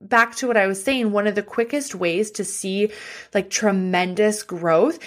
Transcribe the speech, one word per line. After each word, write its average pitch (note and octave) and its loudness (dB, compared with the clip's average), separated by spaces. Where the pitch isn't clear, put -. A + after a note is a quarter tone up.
back A#3 2
to C4 -4
what A#3 0
I G3+ 6
was G3 -2
saying, B3 0
one G#3 2
of G3+ 0
the G3+ -2
quickest A#3+ -4
ways F#3 -2
to G3 -6
see, G3 -2
like, G3 0
tremendous F#3+ 0
growth E3+ 2